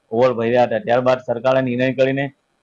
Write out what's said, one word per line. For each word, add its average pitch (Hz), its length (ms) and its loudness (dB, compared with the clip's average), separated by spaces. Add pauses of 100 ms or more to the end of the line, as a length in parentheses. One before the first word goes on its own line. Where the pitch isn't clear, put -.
(100)
ઓવર 123 220 2
ભર્યા 117 300 0
હતા. 117 160 0
ત્યારબાદ 123 400 0
સરકારે 131 420 -2
નિર્ણય 127 320 -2
કરીને 135 400 -2 (300)